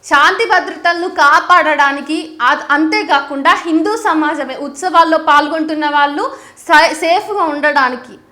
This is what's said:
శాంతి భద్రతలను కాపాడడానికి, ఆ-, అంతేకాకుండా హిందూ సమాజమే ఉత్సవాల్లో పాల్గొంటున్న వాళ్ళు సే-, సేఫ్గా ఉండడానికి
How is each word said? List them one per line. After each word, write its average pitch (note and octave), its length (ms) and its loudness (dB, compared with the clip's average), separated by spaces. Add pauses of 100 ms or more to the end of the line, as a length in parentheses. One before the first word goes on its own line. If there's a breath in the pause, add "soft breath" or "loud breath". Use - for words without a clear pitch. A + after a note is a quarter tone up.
శాంతి E4+ 400 2
భద్రతలను F4 580 -2
కాపాడడానికి, D4+ 1300 2
ఆ-, C#4+ 240 0 (100)
అంతేకాకుండా D#4 760 0 (160)
హిందూ D#4+ 300 0
సమాజమే D4+ 580 -2 (120)
ఉత్సవాల్లో D#4+ 500 0 (120)
పాల్గొంటున్న D4+ 560 0 (100)
వాళ్ళు D4 280 0 (420 loud breath)
సే-, D#4+ 280 4 (100)
సేఫ్గా G4 400 0 (100)
ఉండడానికి C4+ 600 -2 (180)